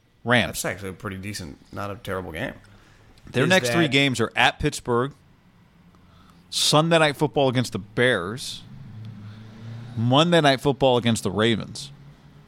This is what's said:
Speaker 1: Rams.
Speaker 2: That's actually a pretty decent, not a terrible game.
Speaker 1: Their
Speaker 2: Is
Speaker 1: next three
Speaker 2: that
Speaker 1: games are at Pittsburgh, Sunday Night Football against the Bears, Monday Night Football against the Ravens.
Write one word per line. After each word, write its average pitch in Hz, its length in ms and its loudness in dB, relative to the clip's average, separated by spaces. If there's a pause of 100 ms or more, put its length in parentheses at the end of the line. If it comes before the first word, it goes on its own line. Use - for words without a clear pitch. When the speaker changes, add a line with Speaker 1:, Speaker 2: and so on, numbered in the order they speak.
(260)
Speaker 1:
Rams. 117 220 2
Speaker 2:
That's - 180 -8
actually 95 240 -8
a 95 40 -10
pretty 98 220 -10
decent, 95 420 -12 (140)
not 101 200 -10
a 98 40 -10
terrible 92 380 -8
game. - 220 -8 (720)
Speaker 1:
Their 127 200 0
Speaker 2:
Is 165 40 2
Speaker 1:
next 180 200 4
three 117 140 2
Speaker 2:
that 143 100 0
Speaker 1:
games 139 260 2
are 113 160 -2
at 123 240 4
Pittsburgh, 131 540 -2 (1400)
Sunday 165 500 2
Night 151 160 2
Football 143 320 0
against 127 240 0
the 104 80 -4
Bears, 113 840 -2 (1300)
Monday 151 460 4
Night 135 180 4
Football 131 380 2
against 113 260 0
the 101 80 -2
Ravens. 107 580 0 (580)